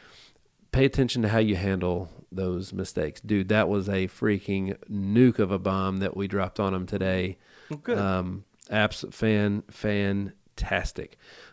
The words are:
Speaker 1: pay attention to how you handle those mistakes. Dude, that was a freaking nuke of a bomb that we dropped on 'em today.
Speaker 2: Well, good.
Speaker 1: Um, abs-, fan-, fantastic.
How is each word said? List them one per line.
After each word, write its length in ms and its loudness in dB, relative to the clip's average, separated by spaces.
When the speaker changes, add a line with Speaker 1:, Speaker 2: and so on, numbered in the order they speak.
Speaker 1:
pay 140 4
attention 360 0
to 60 4
how 100 2
you 200 4
handle 520 0
those 420 -4
mistakes. 480 -4
Dude, 280 0
that 200 4
was 180 0
a 200 0
freaking 680 -2
nuke 480 4
of 140 0
a 80 0
bomb 380 0
that 200 -4
we 100 -4
dropped 320 -2
on 140 0
'em 140 -4
today. 500 -2
Speaker 2:
Well, 140 -8
good. 160 -2
Speaker 1:
Um, 460 -2
abs-, 400 0
fan-, 580 2
fantastic. 1500 -4